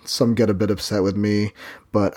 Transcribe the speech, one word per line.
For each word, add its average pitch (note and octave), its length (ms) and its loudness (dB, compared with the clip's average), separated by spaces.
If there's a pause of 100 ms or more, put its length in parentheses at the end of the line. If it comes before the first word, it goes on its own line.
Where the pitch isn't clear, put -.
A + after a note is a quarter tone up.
some A#2 320 0
get G#2+ 140 4
a G2+ 40 2
bit G2 160 0
upset G#2 320 -2
with F#2+ 140 0
me. G#2 380 0 (400)
But G2+ 220 2